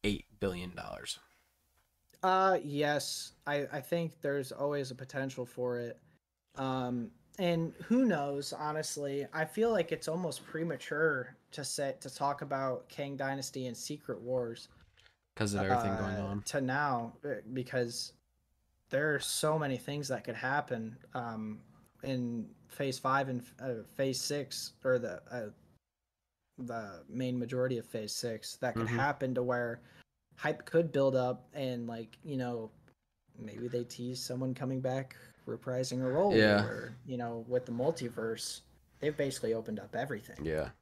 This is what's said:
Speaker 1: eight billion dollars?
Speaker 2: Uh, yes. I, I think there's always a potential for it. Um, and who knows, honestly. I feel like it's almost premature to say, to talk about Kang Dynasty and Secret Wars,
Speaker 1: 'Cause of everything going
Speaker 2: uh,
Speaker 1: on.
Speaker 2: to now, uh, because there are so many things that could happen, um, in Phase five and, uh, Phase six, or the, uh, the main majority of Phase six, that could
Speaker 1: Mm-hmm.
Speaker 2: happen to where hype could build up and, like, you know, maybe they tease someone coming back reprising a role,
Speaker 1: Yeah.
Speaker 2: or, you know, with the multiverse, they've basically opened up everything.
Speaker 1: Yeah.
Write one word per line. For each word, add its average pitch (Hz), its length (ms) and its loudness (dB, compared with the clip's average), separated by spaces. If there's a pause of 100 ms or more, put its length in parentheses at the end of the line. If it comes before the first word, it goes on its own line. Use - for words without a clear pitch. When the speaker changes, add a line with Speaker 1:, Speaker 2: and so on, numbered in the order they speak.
Speaker 1:
eight 101 220 0 (140)
billion 90 360 -2
dollars? - 420 -8 (1040)
Speaker 2:
Uh, 190 420 6
yes. 147 720 0 (140)
I, 143 240 2
I 147 100 -4
think 165 400 -2
there's 143 300 0
always 143 400 0
a 120 40 -8
potential 131 520 -4
for 123 320 -2
it. 120 200 -6 (540)
Um, 127 560 0 (300)
and 170 340 2 (100)
who 247 220 6
knows, 143 480 2
honestly. 147 800 -2
I 160 120 0
feel 220 260 2
like 180 200 2
it's 156 160 -4
almost 160 380 -2
premature 151 920 0 (160)
to 143 140 -6
say, 139 340 -2
to 139 140 -10
talk 143 300 0
about 135 440 -2
Kang 139 300 -6
Dynasty 135 480 -2
and 120 100 -6
Secret 139 460 -6
Wars, 120 480 -2 (680)
Speaker 1:
'Cause 101 200 2
of 98 80 2
everything 113 340 4
going 107 180 0
Speaker 2:
uh, 101 120 -2
Speaker 1:
on. 101 160 -2
Speaker 2:
to - 180 0
now, 127 520 0 (120)
uh, 127 160 -4 (100)
because 123 640 -2 (760)
there 151 260 2
are 139 40 2
so 156 380 2
many 143 200 2
things 143 300 -4
that 123 160 -2
could 113 120 -4
happen, 127 640 0 (160)
um, 110 480 -4 (420)
in 123 440 -2 (200)
Phase 135 320 -4
five 135 280 4
and, 123 160 -2 (160)
uh, 117 240 -4 (120)
Phase 135 260 0
six, - 520 -4 (100)
or 127 160 6
the, 117 300 -6
uh, 117 200 -6 (1080)
the 117 520 -8
main 123 280 -2
majority 123 420 0
of 110 60 -8
Phase 107 280 -6
six, 113 440 -4
that 120 180 -2
could 113 100 0
Speaker 1:
Mm-hmm. 117 100 0
Speaker 2:
happen 135 400 2
to 123 80 2
where 120 380 0 (560)
hype 151 280 -2
could 165 280 4
build 135 240 6
up 127 360 2
and, 127 320 -2
like, 117 380 -8
you 147 140 -4
know, 120 340 -4 (640)
maybe 113 300 -8
they 123 160 0
tease 123 400 -8
someone 131 300 -2
coming 131 260 -2
back 131 380 -2 (300)
reprising 127 540 -2
a 127 80 2
role, 175 260 6
Speaker 1:
Yeah. 104 280 10
Speaker 2:
or, 107 320 -4 (100)
you 127 120 -4
know, 117 300 -4
with 123 180 2
the 120 60 -6
multiverse, 117 880 -2 (380)
they've 151 160 0
basically 131 380 0
opened 110 260 -2
up 101 160 -10
everything. 113 480 -4
Speaker 1:
Yeah. 78 280 0 (100)